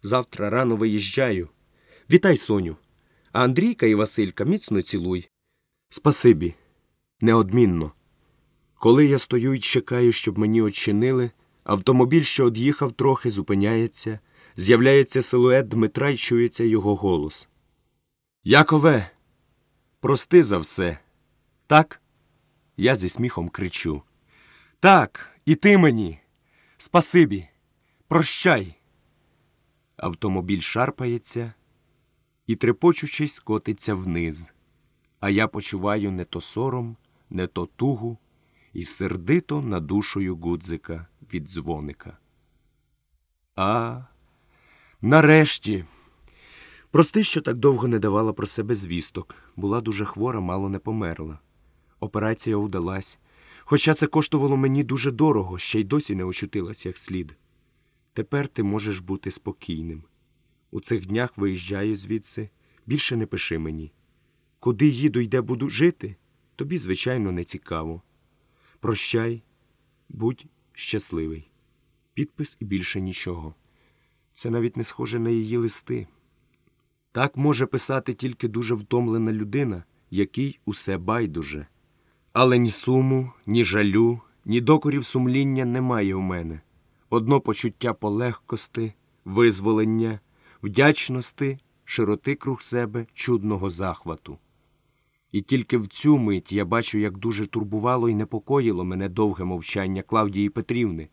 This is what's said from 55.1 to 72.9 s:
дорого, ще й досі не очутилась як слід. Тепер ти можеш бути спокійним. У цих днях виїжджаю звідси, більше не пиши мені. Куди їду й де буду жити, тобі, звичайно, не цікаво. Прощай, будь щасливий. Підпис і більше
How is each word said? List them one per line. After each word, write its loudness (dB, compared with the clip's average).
дорого, 0
ще -2
й 0
досі -2
не -4
очутилась -6
як -10
слід. -8
Тепер -4
ти -6
можеш -2
бути -8
спокійним. -10
У -10
цих -4
днях -4
виїжджаю -4
звідси, -8
більше -2
не -2
пиши -6
мені. -8
Куди 2
їду 2
й -2
де -2
буду -6
жити, -2
тобі, -6
звичайно, -4
не -6
цікаво. -8
Прощай, -4
будь -6
щасливий. -6
Підпис -8
і -10
більше -6